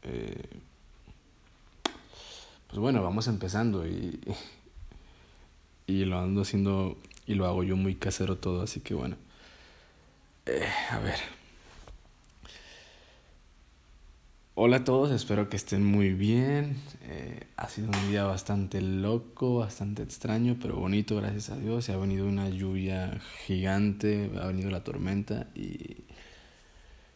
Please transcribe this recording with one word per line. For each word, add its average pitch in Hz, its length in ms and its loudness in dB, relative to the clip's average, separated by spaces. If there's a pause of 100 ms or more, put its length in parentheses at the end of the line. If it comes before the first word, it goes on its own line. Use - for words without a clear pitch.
Eh, 57 480 -8 (2250)
pues - 100 -8
bueno, 117 240 4
vamos 104 280 0
empezando 98 580 0
y, 87 320 -4 (1700)
y 95 160 2
lo 92 160 0
ando 95 220 2
haciendo 98 560 2 (300)
y 107 80 0
lo 95 100 4
hago 90 180 2
yo 95 120 2
muy 95 200 2
casero 92 420 -2
todo, 90 240 -2
así - 180 -6
que - 140 -6
bueno. 65 240 -2 (1300)
Eh, 65 200 0 (260)
a - 80 -2
ver. - 200 -2 (3250)
Hola 120 220 8
a 123 60 2
todos, 131 280 6
espero 104 380 2
que 98 80 -2
estén 101 280 2
muy 101 280 6
bien. 131 680 2 (220)
Eh, - 440 -10 (100)
ha - 120 -6
sido 107 200 -4
un 98 200 2
día 101 140 2
bastante 98 580 0
loco, 110 760 0
bastante 104 460 -2
extraño, 117 560 0
pero - 180 -4
bonito, 101 400 2
gracias 104 320 -4
a 98 80 -8
Dios. 117 280 -2
Se 98 80 -2
ha 95 40 0
venido 95 280 0
una 98 240 0
lluvia 95 680 -2 (260)
gigante, 101 880 2 (100)
ha 92 60 -2
venido 95 240 -2
la 90 120 -4
tormenta 98 680 -2
y, - 520 -10 (1120)